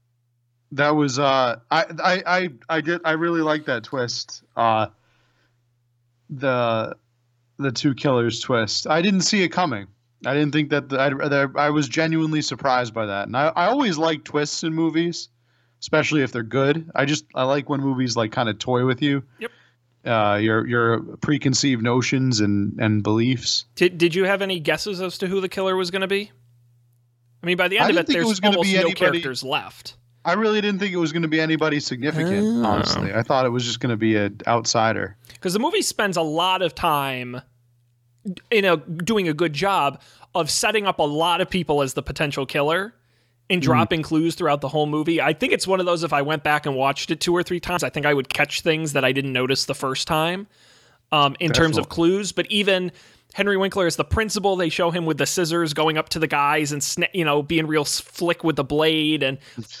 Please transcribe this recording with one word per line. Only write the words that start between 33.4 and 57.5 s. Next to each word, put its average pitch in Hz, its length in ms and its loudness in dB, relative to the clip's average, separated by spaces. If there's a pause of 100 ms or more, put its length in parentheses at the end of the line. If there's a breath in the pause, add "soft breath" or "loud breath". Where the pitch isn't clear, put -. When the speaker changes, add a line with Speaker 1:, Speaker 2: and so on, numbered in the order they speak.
Speaker 1:
it 120 40 0
was 123 140 0
just 117 160 -6
gonna 120 160 0
be 110 200 2
an 101 300 -2
outsider. 110 720 0 (240 loud breath)
Speaker 2:
'Cause 180 120 -2
the 202 60 0
movie 339 240 0
spends 202 340 -2
a 170 60 2
lot 175 400 0
of 165 120 -2
time, 131 640 -2 (1120)
you 208 120 2
know, 180 140 4
doing 175 520 -2
a 151 60 0
good 165 180 0
job 151 480 0 (340 loud breath)
of 165 160 0
setting 214 360 0
up 180 120 0
a 175 40 0
lot 165 400 2
of 170 80 -2
people 156 320 0
as 131 120 -2
the 143 80 -4
potential 143 440 -4
killer 165 480 -2 (560)
and 180 100 2
Speaker 1:
Mm. 143 60 -2
Speaker 2:
dropping 160 340 4
clues 160 340 0
throughout 147 280 0
the 139 60 -4
whole 151 180 0
movie. 151 340 0
I 147 140 2
think - 180 -2
it's - 140 0
one 190 120 2
of 180 60 -2
those, 175 180 0
if 151 120 -2
I 143 80 2
went 151 200 -2
back 151 220 0
and 143 100 -2
watched 135 360 0
it 160 100 -4
two 175 160 0
or 175 60 2
three 170 180 -4
times, 175 240 -4
I 127 60 -4
think 147 160 -4
I 147 80 4
would 135 160 0
catch - 320 -2
things 156 320 -2
that 135 100 2
I 131 80 2
didn't 135 220 -4
notice 127 320 0
the 135 80 -4
first - 340 -4
time, 170 380 -2 (680 soft breath)
um, 143 280 4
in 170 120 0
terms 160 240 2
of 143 80 0
Speaker 1:
Definitely. - 100 -12
Speaker 2:
clues. 185 380 2
But 175 180 -4
even 185 400 0 (440 soft breath)
Henry 202 240 0
Winkler 190 280 0
is 156 100 0
the 151 80 -2
principal. 202 520 0
They 175 140 0
show 170 200 0
him 170 140 -2
with 160 140 0
the 180 80 0
scissors 165 480 0
going 156 240 0
up 156 120 -4
to - 80 -4
the 160 80 0
guys 147 460 0
and, 143 80 -6
sna-, - 320 -2
you 175 140 0
know, 147 160 2
being 160 240 0